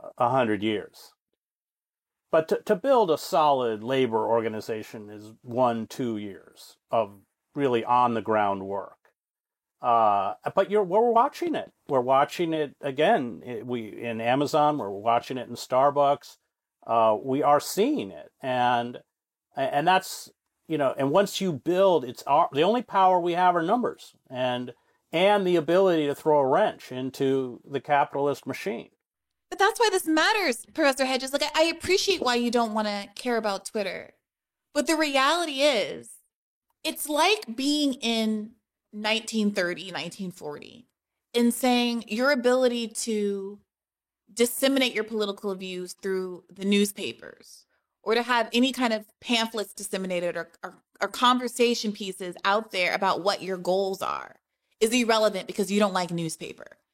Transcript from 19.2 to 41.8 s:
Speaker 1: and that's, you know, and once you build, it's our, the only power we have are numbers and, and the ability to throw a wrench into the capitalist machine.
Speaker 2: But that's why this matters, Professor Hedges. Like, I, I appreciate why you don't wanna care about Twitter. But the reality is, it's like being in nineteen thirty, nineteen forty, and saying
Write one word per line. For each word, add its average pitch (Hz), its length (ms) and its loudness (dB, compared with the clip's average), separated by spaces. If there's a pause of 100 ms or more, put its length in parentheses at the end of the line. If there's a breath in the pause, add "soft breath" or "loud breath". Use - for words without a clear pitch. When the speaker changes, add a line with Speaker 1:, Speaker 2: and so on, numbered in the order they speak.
Speaker 1:
and 143 320 0
that's, - 420 0 (380)
you 156 100 -2
know, 135 200 2
and 139 140 0
once 190 280 2
you 185 140 -2
build, 175 500 4
it's 123 200 -12
our, 143 280 2
the 139 120 2
only 226 180 2
power 185 400 4
we 170 120 0
have 180 220 4
are 170 80 0
numbers 220 500 -2 (160)
and, 123 440 -4 (400)
and 190 340 4
the 180 80 4
ability 165 520 4
to 139 80 -2
throw 151 240 2
a 135 60 4
wrench 151 460 0
into 131 720 -2
the 139 160 -6
capitalist 143 640 0
machine. 196 440 -8 (600)
Speaker 2:
But 339 100 -8
that's 415 200 2
why 453 100 4
this 381 180 -2
matters, 320 640 0
Professor 277 320 0
Hedges. 262 260 -4
Like, 285 120 0
I, 294 120 -4
I 320 120 6
appreciate 349 520 0
why 247 160 0
you 240 160 0
don't 233 220 0
wanna 208 420 -4
care 240 220 -2
about 208 280 -4
Twitter. 185 460 -6 (640)
But 294 140 0
the 320 100 2
reality 294 640 0
is, 226 480 0 (720)
it's - 240 -8
like 311 480 0
being 285 380 0
in 220 580 -2 (400)
nineteen 214 600 -2
thirty, 175 380 -4
nineteen 175 420 -10
forty, - 560 -16 (460)
and 240 200 2
saying 240 560 0